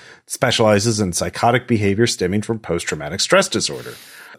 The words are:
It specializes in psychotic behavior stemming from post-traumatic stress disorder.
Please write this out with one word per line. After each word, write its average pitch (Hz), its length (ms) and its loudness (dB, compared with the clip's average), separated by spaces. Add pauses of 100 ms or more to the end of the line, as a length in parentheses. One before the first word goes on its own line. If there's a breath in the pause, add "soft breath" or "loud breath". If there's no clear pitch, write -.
(260 loud breath)
It - 60 -12
specializes 107 680 2
in 92 120 0
psychotic 120 540 0
behavior 104 400 2
stemming 101 360 -2
from 113 160 -6
post-traumatic 82 600 -6
stress 185 300 2
disorder. - 440 -6 (460 loud breath)